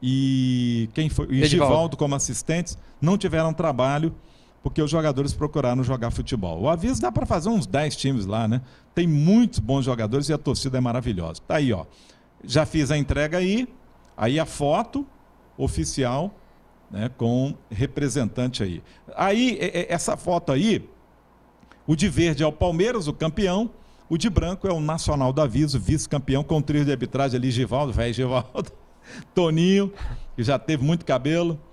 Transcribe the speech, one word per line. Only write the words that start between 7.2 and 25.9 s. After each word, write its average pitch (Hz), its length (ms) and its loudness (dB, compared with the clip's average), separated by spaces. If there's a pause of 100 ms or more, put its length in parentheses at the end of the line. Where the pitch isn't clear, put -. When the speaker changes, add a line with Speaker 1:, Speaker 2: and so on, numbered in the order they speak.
Speaker 1:
fazer 185 240 0
uns 202 160 2
dez 139 320 -2
times 131 280 0
lá, 110 220 0
né? 123 140 0 (340)
Tem 175 100 2
muitos 175 540 4
bons 127 240 0
jogadores 120 460 0
e 156 40 0
a 143 40 0
torcida 135 400 -2
é 127 40 2
maravilhosa. 113 640 -4
Tá 165 100 -2
aí, 139 180 2
ó. 82 120 -4 (600)
Já 147 200 2
fiz 151 240 0
a 151 80 0
entrega 147 420 0
aí, 208 280 0 (480)
aí 127 240 0
a 156 60 0
foto 202 600 -2 (520)
oficial, 139 760 -2 (560)
né, 107 280 -4
com 123 360 0 (160)
representante 123 920 -2
aí. 87 180 -4 (360)
Aí, 220 420 2
é, 175 220 -4
é, - 120 -4
essa - 220 -2
foto 170 380 -2
aí, 175 360 2 (960)
o 151 80 2
de 165 140 2
verde 160 340 2
é 156 60 4
o 151 40 0
Palmeiras, 180 580 0
o 147 40 -2
campeão, 190 560 0 (400)
o 165 80 0
de 202 120 0
branco 185 360 -2
é 190 60 0
o 165 80 -2
Nacional 151 540 0
do 151 80 2
Aviso, 135 360 2
vice-campeão, 139 640 0